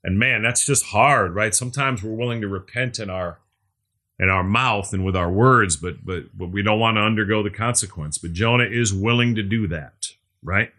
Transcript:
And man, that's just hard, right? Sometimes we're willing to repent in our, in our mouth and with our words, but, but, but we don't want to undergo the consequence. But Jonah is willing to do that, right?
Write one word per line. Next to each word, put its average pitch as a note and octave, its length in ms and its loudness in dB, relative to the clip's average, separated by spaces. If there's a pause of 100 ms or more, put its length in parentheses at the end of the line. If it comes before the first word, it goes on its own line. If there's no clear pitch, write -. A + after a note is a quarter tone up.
And F#2 140 0
man, A#2 240 2
that's - 240 0
just - 180 0
hard, G#2+ 500 2
right? G#2+ 200 0
Sometimes B2+ 480 -4
we're A2 120 -8
willing A#2 280 -4
to G2+ 60 -4
repent B2 520 -6
in G2+ 80 -8
our, F#2 320 -8 (800)
in F#2+ 80 4
our F#2 160 2
mouth G#2+ 480 0
and F#2+ 140 -2
with F#2+ 100 0
our F2 160 0
words, A2+ 440 4
but, - 280 -10
but, F2+ 320 -8
but F2+ 140 -8
we G2+ 120 -2
don't G#2+ 160 2
want A2+ 200 2
to G#2 40 2
undergo G#2+ 400 0
the G2+ 80 -4
consequence. F#2+ 680 -4
But E2+ 160 -8
Jonah A#2 360 4
is A2+ 220 0
willing A#2 440 2
to A2 60 -2
do G#2+ 260 0
that, - 440 -8 (300)
right? G2+ 360 -2